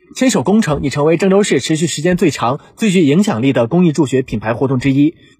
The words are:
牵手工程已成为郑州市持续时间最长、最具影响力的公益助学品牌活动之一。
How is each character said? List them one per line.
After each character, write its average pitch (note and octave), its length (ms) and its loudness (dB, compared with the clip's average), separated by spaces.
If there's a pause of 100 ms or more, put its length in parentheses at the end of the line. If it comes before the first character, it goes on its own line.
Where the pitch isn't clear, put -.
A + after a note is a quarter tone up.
(160)
牵 C4 140 2
手 E3 140 0
工 G3+ 180 2
程 D3+ 220 -2
已 C#3+ 60 -2
成 C#3+ 160 -2
为 E3 100 4
郑 F#3+ 140 0
州 F#3+ 120 4
市 F3 200 0
持 D#3+ 160 -2
续 E3 100 -2
时 - 140 -8
间 F3+ 160 0
最 E3+ 140 2
长、 B2+ 280 -4 (160)
最 A3 160 0
具 F3 140 2
影 D3+ 180 2
响 D3 180 -2
力 C3+ 120 0
的 A#2+ 140 0
公 F3 180 2
益 D#3+ 80 2
助 D3 120 0
学 B2+ 160 -2
品 - 180 -8
牌 A2 140 -4
活 C3 140 -2
动 C3 100 -2
之 C3+ 140 0
一。 C#3+ 240 2 (240)